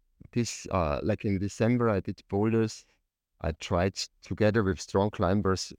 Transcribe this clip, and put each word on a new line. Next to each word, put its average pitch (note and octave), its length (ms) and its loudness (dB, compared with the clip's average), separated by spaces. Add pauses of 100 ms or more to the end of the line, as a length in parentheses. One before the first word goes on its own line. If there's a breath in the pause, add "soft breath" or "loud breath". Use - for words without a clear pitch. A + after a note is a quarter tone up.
(320)
this, - 380 -4
uh, D#2 320 0
like, G2 220 -2
in G2+ 140 2
December, A#2 500 2
I G2 120 2
did G2 280 -8
boulders. A2 560 0 (560)
I E2 120 -2
tried F#2 420 -2 (280)
together G#2+ 400 2
with F#2+ 180 0
strong G2+ 300 0
climbers F#2+ 680 0